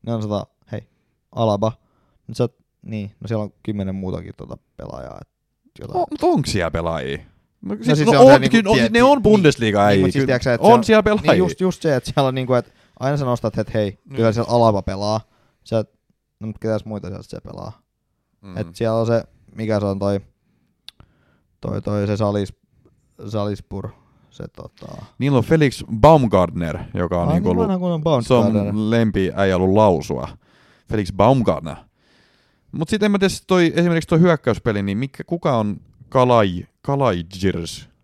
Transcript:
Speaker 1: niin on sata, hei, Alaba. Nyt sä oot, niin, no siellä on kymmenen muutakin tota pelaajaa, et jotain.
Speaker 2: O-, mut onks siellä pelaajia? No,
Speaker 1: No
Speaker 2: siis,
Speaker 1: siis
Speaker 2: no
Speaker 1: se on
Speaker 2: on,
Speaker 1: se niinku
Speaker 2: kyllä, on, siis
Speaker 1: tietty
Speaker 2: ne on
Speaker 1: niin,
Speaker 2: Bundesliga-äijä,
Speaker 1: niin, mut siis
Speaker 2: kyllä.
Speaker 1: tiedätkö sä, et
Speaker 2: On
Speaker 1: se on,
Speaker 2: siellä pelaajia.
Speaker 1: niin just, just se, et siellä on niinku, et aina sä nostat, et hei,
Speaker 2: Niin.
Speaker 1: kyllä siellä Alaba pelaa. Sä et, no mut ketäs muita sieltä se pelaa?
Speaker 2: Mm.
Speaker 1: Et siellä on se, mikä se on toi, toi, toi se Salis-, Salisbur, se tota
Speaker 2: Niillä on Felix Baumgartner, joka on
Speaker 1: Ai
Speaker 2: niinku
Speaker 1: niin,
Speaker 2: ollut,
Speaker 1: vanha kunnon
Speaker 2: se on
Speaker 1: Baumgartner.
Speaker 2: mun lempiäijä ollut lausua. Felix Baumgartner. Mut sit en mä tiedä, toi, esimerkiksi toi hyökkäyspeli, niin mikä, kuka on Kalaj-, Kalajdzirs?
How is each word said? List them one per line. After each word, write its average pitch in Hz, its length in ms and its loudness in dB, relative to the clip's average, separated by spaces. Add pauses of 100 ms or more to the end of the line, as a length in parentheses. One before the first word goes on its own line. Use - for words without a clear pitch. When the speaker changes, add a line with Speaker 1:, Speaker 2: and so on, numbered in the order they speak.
Speaker 1:
niin 117 80 -4
on 110 80 -4
sata, 104 260 -6 (240)
hei, 107 160 -12 (480)
Alaba. 110 360 0 (560)
Nyt 120 100 -14
sä 123 60 0
oot, 117 120 -6 (260)
niin, 104 380 -12
no 117 80 -16
siellä 107 160 -4
on 104 100 -12 (100)
kymmenen 98 320 -6
muutakin 92 420 -10
tota - 200 -16 (200)
pelaajaa, 62 440 -16
et - 60 -20 (520)
jotain. - 220 -10
Speaker 2:
O-, 330 100 -2
mut 302 120 -8
onks 311 280 0
siellä 85 200 -2
pelaajia? 80 460 -6
No, - 580 -14
Speaker 1:
No - 80 -14
Speaker 2:
siis, 151 140 4
Speaker 1:
siis 151 80 2
Speaker 2:
no 233 60 4
Speaker 1:
se 143 80 6
on 247 80 12
Speaker 2:
on, 269 60 12
Speaker 1:
se 285 60 8
niinku - 180 2
Speaker 2:
kyllä, 220 120 2
on, 220 60 4
siis - 80 4
Speaker 1:
tietty 226 160 2
Speaker 2:
ne 240 40 6
on 277 140 6
Speaker 1:
niin, 220 60 -4
Speaker 2:
Bundesliga-äijä, 117 720 4
Speaker 1:
niin, 95 100 4
mut 92 60 0
siis 135 100 0
Speaker 2:
kyllä. 131 40 2
Speaker 1:
tiedätkö 127 180 0
sä, 127 100 2
et 113 80 -2
Speaker 2:
On 180 100 2
Speaker 1:
se - 20 2
on, 233 100 2
Speaker 2:
siellä 214 200 4
pelaajia. 185 280 0
Speaker 1:
niin 143 80 4
just, 180 220 -2
just 185 200 -4
se, 151 140 0
et 123 100 -4
siellä 135 220 -2
on 131 80 -4
niinku, 127 180 -2
et 120 200 -2 (260)
aina 139 180 -4
sä 143 80 -4
nostat, 120 320 -4
et - 160 -6
hei, 107 160 -2 (160)
Speaker 2:
Niin. - 100 -16
Speaker 1:
kyllä 113 160 2
siellä 110 240 -4
Alaba 113 260 2
pelaa. 104 400 -4 (420)
Sä - 160 -2
et, 107 100 -6 (500)
no 107 80 -12
mut 107 120 -12
ketäs 110 260 -6
muita 107 220 -12
sieltä 92 200 -14
se - 140 -14
pelaa? - 400 -16 (600)
Speaker 2:
Mm. 95 160 -16
Speaker 1:
Et 101 180 -8
siellä 113 240 -2
on 113 80 -2
se, 117 160 0 (320)
mikä 107 240 -4
se 101 60 -4
on 98 140 -4
toi, 101 200 -2 (1400)
toi, 101 200 -6
toi 101 260 -4
se 104 80 -2
Salis-, 101 420 -2 (720)
Salisbur, 104 600 -8 (400)
se - 180 -18
tota - 400 -20 (320)
Speaker 2:
Niillä 135 180 2
on 120 60 2
Felix 151 400 0 (160)
Baumgartner, 92 800 4 (160)
joka 87 280 -2
on 87 60 0
Speaker 1:
Ai 87 60 0
Speaker 2:
niinku 90 160 0
Speaker 1:
niin, 90 100 2
Speaker 2:
ollut, 90 80 0
Speaker 1:
vanha 185 120 -2 (200)
kunnon 151 240 0
Speaker 2:
se 127 100 0
on 117 100 4
Speaker 1:
Baumgartner. 104 300 0
Speaker 2:
mun 107 180 -2
lempiäijä 98 640 0
ollut 95 200 2
lausua. 76 520 2 (640)
Felix 98 240 -4
Baumgartner. 98 640 0 (960)
Mut - 180 -6
sit 208 140 0
en 208 80 2
mä 202 80 0
tiedä, 190 140 0 (140)
toi, 180 280 4
esimerkiksi 170 340 0
toi 165 100 4
hyökkäyspeli, 120 640 2
niin 101 140 -4
mikä, 135 260 -8
kuka 170 340 -2
on 104 200 -2 (320)
Kalaj-, 110 560 2 (160)
Kalajdzirs? 92 1080 -4 (140)